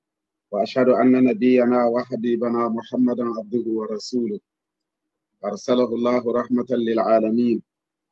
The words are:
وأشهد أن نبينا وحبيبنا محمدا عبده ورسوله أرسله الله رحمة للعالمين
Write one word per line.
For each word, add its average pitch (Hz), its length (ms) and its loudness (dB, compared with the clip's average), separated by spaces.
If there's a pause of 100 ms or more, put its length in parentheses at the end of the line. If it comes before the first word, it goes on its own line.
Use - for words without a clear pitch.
(520)
وأشهد 117 380 0
أن 123 220 4
نبينا 123 720 4
وحبيبنا 117 840 -2
محمدا 120 560 -2 (120)
عبده 113 300 -4
ورسوله 110 720 -4 (1080)
أرسله 120 500 -2
الله 120 280 0 (100)
رحمة 120 360 -2
للعالمين 113 960 0 (480)